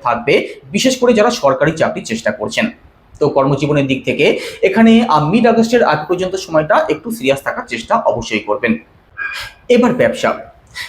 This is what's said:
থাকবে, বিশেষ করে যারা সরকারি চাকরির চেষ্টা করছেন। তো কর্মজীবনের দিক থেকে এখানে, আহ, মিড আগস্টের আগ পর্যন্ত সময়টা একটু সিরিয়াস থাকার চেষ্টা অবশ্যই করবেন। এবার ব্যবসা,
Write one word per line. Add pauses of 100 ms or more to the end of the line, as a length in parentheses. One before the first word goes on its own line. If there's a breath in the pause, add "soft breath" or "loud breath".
থাকবে, (240 loud breath)
বিশেষ
করে
যারা
সরকারি
চাকরির
চেষ্টা
করছেন। (500)
তো
কর্মজীবনের
দিক
থেকে (220 loud breath)
এখানে,
আহ,
মিড
আগস্টের
আগ
পর্যন্ত
সময়টা
একটু
সিরিয়াস
থাকার
চেষ্টা
অবশ্যই
করবেন। (920 loud breath)
এবার
ব্যবসা, (540 loud breath)